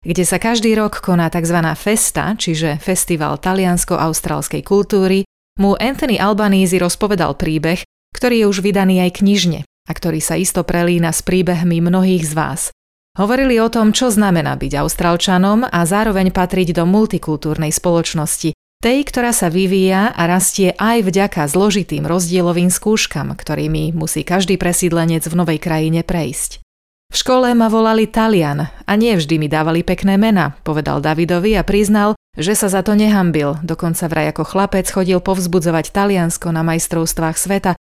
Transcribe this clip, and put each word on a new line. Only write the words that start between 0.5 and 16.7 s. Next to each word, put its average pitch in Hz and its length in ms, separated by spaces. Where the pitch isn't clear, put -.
rok 214 240
koná 175 320
takzvaná 165 400
festa, 196 640
čiže 160 460
festival 151 580
taliansko-austrálskej 170 1300
kultúry, 196 580
mu 202 160
Anthony 262 420
Albanese 196 560
rozpovedal 175 640
príbeh, 160 420
ktorý 240 320
je 208 80
už 190 160
vydaný 190 400
aj 180 160
knižne 185 400
a - 320
ktorý 156 240
sa 160 160
isto 175 320
prelína 170 480
s - 80
príbehmi 175 560
mnohých 180 480
z 151 80
vás. 143 260
Hovorili 240 480
o 226 80
tom, 220 240
čo 254 160
znamená 170 480
byť 139 240
Austrálčanom 185 800
a 170 240
zároveň 190 480
patriť 180 400